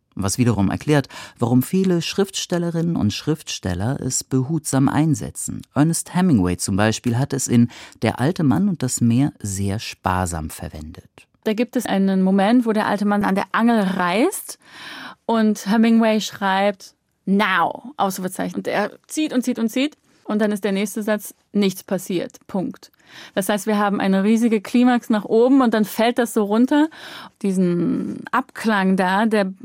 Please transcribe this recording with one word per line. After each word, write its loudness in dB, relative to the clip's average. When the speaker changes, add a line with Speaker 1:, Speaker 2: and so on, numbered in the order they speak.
Speaker 1:
Was -2
wiederum 2
erklärt, 0
warum 2
viele 0
Schriftstellerinnen -4
und 0
Schriftsteller -4
es -4
behutsam 0
einsetzen. -2
Ernest 0
Hemingway 4
zum -4
Beispiel 0
hat -2
es -4
in 4
Der 0
alte 0
Mann 2
und -4
das -4
Meer 2
sehr -4
sparsam -4
verwendet. -14
Speaker 2:
Da -2
gibt -4
es -2
einen 2
Moment, 4
wo 0
der 0
alte -2
Mann 2
an 0
der 0
Angel 2
reißt -2
und 0
Hemingway 4
schreibt, -2
„Now“, 0
Ausrufezeichen. -4
Und -6
er -2
zieht -4
und 0
zieht -4
und -2
zieht -4
und -4
dann 0
ist -4
der -2
nächste -4
Satz, -4
„Nichts 0
passiert“, -6
Punkt. -8
Das -2
heißt, -2
wir 2
haben 0
eine 2
riesige 2
Klimax 2
nach 0
oben 4
und 4
dann 2
fällt 0
das -2
so 2
runter. 2
Diesen 0
Abklang 0
da, 2
der 0